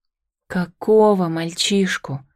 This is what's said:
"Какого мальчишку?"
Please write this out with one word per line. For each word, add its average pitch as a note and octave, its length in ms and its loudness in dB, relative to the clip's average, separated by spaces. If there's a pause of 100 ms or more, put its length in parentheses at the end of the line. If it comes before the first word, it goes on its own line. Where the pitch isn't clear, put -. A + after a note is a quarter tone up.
(480)
"Какого G3 840 2
мальчишку?" E3 960 -4 (100)